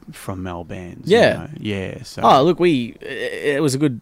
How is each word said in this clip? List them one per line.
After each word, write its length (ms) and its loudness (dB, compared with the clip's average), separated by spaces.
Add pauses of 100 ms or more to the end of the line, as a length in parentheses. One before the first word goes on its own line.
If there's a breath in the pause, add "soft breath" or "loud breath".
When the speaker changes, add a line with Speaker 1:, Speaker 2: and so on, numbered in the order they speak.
(120)
Speaker 1:
from 320 -12
Mel 220 -10
Bands, 440 -12
you 80 6
Speaker 2:
Yeah. 160 6
Speaker 1:
know. 140 -8 (120)
Yeah, 440 -6
so. 200 -12
Speaker 2:
Oh, 200 6
look, 160 2
we, 400 0
it, 560 -4
it 60 0
was 120 2
a 40 -2
good, 240 0